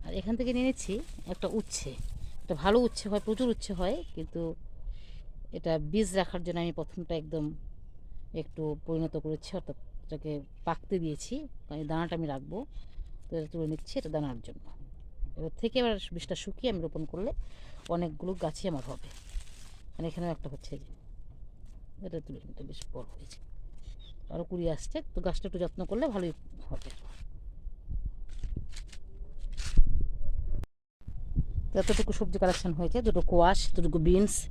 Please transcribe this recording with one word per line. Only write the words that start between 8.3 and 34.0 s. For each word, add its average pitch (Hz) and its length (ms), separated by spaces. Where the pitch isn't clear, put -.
একটু 160 200
পরিণত 160 280
করেছি, 156 340
অর্থাৎ - 200
এটাকে 151 280
পাকতে 170 360
দিয়েছি, 156 320
কারণ 151 180
এই 147 80
দানাটা 165 280
আমি 160 160
রাখবো। 143 240
তো - 120
এটা 151 140
তুলে 165 200
নিচ্ছি, - 280
এটা 156 140
দানার 139 320
জন্য। - 180
এবার 156 220
থেকে 233 220
এবার 226 120
বীজটা 170 280
শুকিয়ে - 300
আমি 180 140
রোপণ 156 160
করলে 196 180
অনেকগুলো 170 380
গাছই 156 280
আমার 127 180
হবে। - 180
মানে 156 160
এখানেও 170 260
একটা - 160
হচ্ছে, - 240
এই 135 80
যে, - 80
এটা 165 200
তুলে - 200
নিতে - 220
বেশ - 120
বড় 127 200
হয়েছে, - 240
আরও 165 160
কুড়ি 175 140
আসছে। - 200
তো - 140
গাছটা - 220
একটু 175 160
যত্ন 170 160
করলে 233 140
ভালোই 175 180
হবে। - 200
তো - 120
এতটুকু 214 360
সবজি 196 240
কালেকশন 180 360
হয়েছে, 170 280
দুটো 180 140
কোয়াশ, 175 300
দুটুকু 165 320